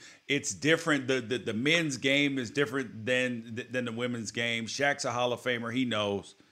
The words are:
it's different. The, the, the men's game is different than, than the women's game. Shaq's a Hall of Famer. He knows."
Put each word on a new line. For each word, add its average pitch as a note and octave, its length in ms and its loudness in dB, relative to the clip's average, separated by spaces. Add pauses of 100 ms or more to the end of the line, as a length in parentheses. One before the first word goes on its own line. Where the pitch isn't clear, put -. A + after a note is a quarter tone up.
(280)
it's C#3 280 0
different. D3+ 520 2
The, C3 120 4
the, A#2+ 180 -2
the A2 160 -4
men's D3 440 2
game C#3 420 2
is A#2 100 -4
different B2 560 -2
than, B2 640 0
than B2 160 -2
the A#2 60 -4
women's A#2 400 -4
game. A#2 340 -2
Shaq's C#3 400 0
a B2 60 0
Hall B2 220 2
of A#2 80 -6
Famer. A#2+ 300 -2
He B2+ 140 2
knows." G#2 500 -2 (160)